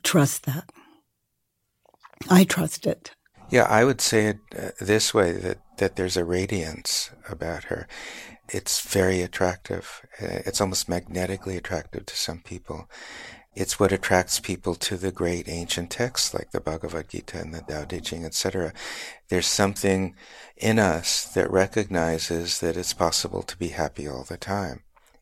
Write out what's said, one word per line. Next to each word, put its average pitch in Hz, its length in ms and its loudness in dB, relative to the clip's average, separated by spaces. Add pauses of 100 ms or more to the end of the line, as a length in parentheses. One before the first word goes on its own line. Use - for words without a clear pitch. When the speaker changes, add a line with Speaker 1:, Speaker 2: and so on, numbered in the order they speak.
Speaker 1:
trust - 420 4
that. 143 240 -4 (1600)
I 180 140 12
trust - 420 0
it. - 300 -4 (340)
Speaker 2:
Yeah, 123 140 8
I 110 200 6
would 131 160 4
say 107 280 4
it, 104 100 0 (180)
uh, 98 140 -8 (100)
this 104 320 2
way, 92 200 6
that, 92 260 -4 (200)
that 98 180 2
there's 92 220 0
a 87 60 2
radiance 87 840 -2 (180)
about 82 380 -8
her. - 220 -6 (600)
It's - 320 -2
very 92 420 2
attractive. 90 800 -4 (200)
Uh, 90 240 -6
it's 95 160 -2
almost 95 260 0
magnetically 90 680 -4
attractive - 480 -8
to - 100 -12
some 85 260 -6
people. 85 460 -12 (680)
It's - 240 -2
what 98 140 6
attracts - 480 2
people 90 340 -4
to - 220 -4
the 92 160 -4
great 87 340 -2
ancient 87 420 -4
texts - 440 -2
like - 180 -6
the - 80 -2
Bhagavad 80 480 -6
Gita - 320 -10
and 80 140 -8
the 82 80 -8
Tao 76 240 -8
Te 82 160 -8
Ching, 82 240 -8
et 78 80 -10
cetera. 92 400 -2 (560)
There's 90 180 2
something 98 680 2 (440)
in 110 200 4
us 87 480 2
that - 240 0
recognizes 85 1120 0
that 82 160 0
it's 90 160 -4
possible - 520 0
to - 140 -12
be 87 120 -4
happy 73 400 -4
all 64 160 -8
the 87 100 -10
time. 98 480 -4 (380)